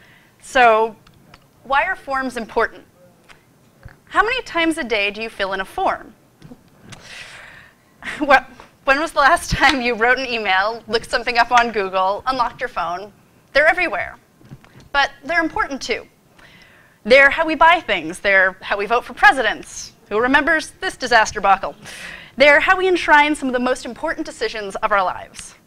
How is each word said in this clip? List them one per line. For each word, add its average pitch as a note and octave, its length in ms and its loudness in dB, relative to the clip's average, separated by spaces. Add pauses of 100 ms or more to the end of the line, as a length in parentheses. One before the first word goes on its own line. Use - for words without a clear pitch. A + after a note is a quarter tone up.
(420)
So, A3+ 520 2 (720)
why C4+ 200 0
are F#4 120 -4
forms C4 400 -6
important? G#3+ 480 -4 (1200)
How F4 180 0
many A#4 200 -2
times E4 340 -2
a D#4+ 80 -6
day G#3 260 -2
do G3+ 120 -10
you A3+ 80 -8
fill G3 240 -6
in F#3+ 60 -6
a F#3+ 40 -6
form? - 480 -4 (800)
<laughs> - 1300 -18
Well, C#4 240 4 (400)
when C#4 160 2
was D#4+ 120 -4
the D#4 80 0
last D4 300 2
time D4 300 2
you A#3+ 140 -2
wrote A#3+ 240 2
an C4 80 -6
email, G#3+ 640 -2
looked A3 220 -4
something A#3+ 280 -2
up A#3 140 2
on A#3+ 200 2
Google, F#3+ 540 -2
unlocked B3+ 340 -4
your B3 80 -6
phone? F3+ 420 -8 (440)
They're D4 120 4
everywhere. E4 520 -2 (760)
But C#4 180 0 (140)
they're E4+ 180 -2
important D#4+ 380 -6
too. - 260 -6 (960)
They're C#4 260 6
how D4+ 160 -2
we D#4+ 80 -2
buy E4 260 4
things. F3 380 -6
They're F#3+ 420 2
how - 160 -4
we G3+ 80 -4
vote A#3 220 -2
for - 80 -16
presidents. A#3+ 800 0 (160)
Who G#3 100 0
remembers D4 520 0 (100)
this F#4 160 -6
disaster A3 420 2
buckle? F#3 340 0 (640)
They're D4 220 6
how F4+ 160 2
we F#4 100 -2
enshrine D4+ 480 4
some C#4+ 140 -6
of B3 40 -4
the B3 60 -2
most B3+ 260 -2
important D4+ 400 -8
decisions A3 520 -8
of G#3+ 160 -2
our G3 100 2
lives. - 540 -10 (100)